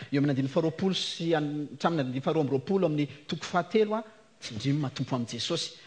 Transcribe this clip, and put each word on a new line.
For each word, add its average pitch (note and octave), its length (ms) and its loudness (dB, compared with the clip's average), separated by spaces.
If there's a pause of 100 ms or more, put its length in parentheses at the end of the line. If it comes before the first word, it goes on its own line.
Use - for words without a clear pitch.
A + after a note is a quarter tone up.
(100)
eo C#3 80 2
amin'ny C#3+ 120 4
andininy C3+ 240 0
faharoapolo E3+ 400 2
sy E3 400 -2
an-, D3 400 0
hatramin'ny E3 260 2
andininy C3 220 -2
faharoa D#3 220 2
amby C3+ 100 0
roapolo F#3 320 2
amin'ny D3 220 0 (180)
toko - 180 -6
fahatelo, G#3 540 2
a, A#3 60 -6 (360)
tsindriny C3+ 380 -2
mahatompo C3 380 -2
an'i A#2+ 100 -2
Jesosy. C3+ 460 -4 (140)